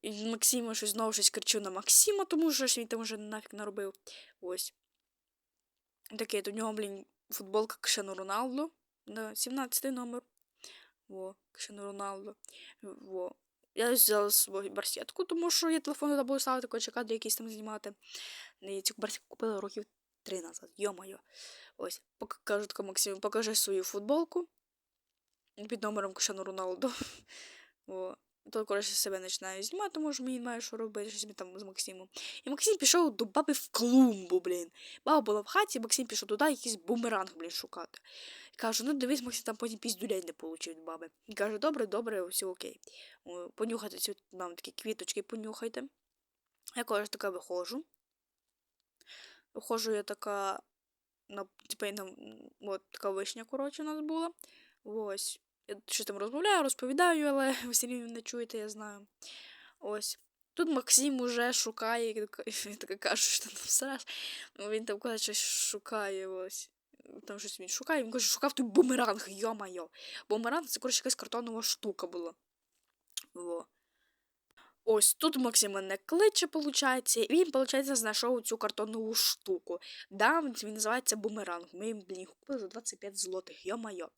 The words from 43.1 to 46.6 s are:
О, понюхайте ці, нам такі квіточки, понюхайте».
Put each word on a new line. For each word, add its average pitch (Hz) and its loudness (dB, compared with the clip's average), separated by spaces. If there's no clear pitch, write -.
О, 175 -10
понюхайте 214 -4
ці, 202 -4
нам 180 -8
такі - -12
квіточки, - -6
понюхайте». 226 -8